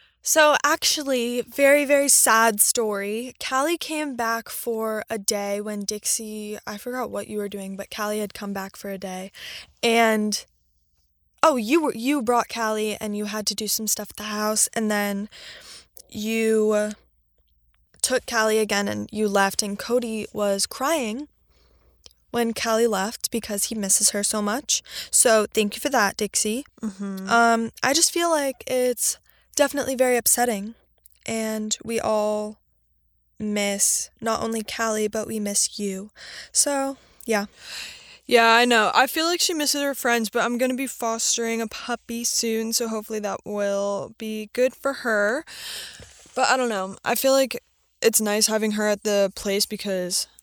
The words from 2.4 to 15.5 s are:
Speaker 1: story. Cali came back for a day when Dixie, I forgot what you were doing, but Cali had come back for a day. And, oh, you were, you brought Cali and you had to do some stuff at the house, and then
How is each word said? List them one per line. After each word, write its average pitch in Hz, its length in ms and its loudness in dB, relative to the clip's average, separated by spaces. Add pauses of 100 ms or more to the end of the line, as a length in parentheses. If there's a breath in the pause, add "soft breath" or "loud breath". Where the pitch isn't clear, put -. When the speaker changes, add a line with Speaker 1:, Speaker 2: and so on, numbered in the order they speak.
Speaker 1:
story. 214 800 0
Cali 294 360 0
came 302 380 -6
back 226 340 -4
for 220 640 -4
a 226 80 -4
day 202 420 -2
when 208 200 -6
Dixie, 214 840 -6
I 208 140 -10
forgot 247 320 -8
what 202 180 -8
you 208 100 -6
were 202 100 -4
doing, 196 280 -10
but 190 140 -12
Cali 214 300 -4
had 208 120 -6
come 202 200 -8
back 196 240 -10
for 202 140 -12
a 196 80 -8
day. 190 340 -10 (500 loud breath)
And, 220 640 2 (960)
oh, 311 140 6
you 247 260 2
were, 294 120 0
you 262 280 0
brought 240 260 2
Cali 214 520 -2
and 208 160 -4
you 208 80 -4
had 208 240 -6
to 214 60 -2
do 214 120 -6
some 214 220 -4
stuff 208 220 -4
at - 60 -18
the 208 80 -12
house, 214 500 0
and 220 160 0
then 208 380 0 (800 loud breath)